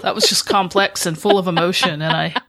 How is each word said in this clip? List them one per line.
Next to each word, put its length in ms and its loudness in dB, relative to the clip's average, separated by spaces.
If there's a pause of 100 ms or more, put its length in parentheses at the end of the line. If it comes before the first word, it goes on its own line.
that 140 -2
was 120 2
just 180 -2
complex 600 0
and 100 -4
full 220 2
of 80 -2
emotion, 560 0
and 140 0
I 180 -2 (140)